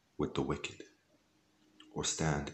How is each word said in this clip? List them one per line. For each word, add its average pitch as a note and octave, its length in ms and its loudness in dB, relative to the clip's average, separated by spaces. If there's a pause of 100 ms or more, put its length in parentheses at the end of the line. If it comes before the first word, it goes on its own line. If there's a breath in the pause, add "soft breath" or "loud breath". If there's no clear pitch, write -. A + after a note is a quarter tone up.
(180)
with D2 160 0
the C#2 80 2
wicked, - 400 -4 (1120)
or D2+ 100 -2
stand D2 500 2